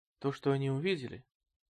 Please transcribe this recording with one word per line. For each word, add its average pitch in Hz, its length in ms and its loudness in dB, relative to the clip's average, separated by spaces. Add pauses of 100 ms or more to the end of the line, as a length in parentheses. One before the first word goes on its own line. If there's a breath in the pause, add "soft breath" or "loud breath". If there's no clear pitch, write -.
(180)
То, 139 140 0
что 139 200 2
они 135 180 2
увидели, 147 540 -2 (480)